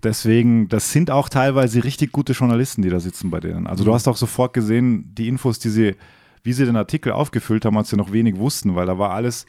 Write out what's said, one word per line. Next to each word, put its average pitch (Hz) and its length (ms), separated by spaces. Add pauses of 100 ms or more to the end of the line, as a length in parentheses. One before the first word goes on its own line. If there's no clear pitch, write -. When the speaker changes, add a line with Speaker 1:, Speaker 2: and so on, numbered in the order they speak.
Speaker 1:
deswegen, 117 680
das 110 220
sind 156 200
auch 139 180
teilweise 131 540
richtig 131 280
gute 139 220
Journalisten, 120 480
die 92 80
da 90 100
sitzen 90 300
bei 85 100
denen. 85 280
Also 92 160
du 107 80
Speaker 2:
Mhm. 117 40
Speaker 1:
hast 120 120
auch 123 100
sofort 123 360
gesehen, 113 600
die 113 120
Infos, 123 320
die 117 100
sie, 107 260 (480)
wie 120 100
sie 131 120
den 120 100
Artikel 113 360
aufgefüllt 117 540
haben, 107 120
als 107 120
sie 107 80
noch 98 140
wenig 110 260
wussten, 104 380
weil 90 100
da 92 140
war 101 120
alles, 117 360